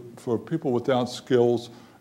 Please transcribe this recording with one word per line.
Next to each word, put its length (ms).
for 200
people 360
without 320
skills 640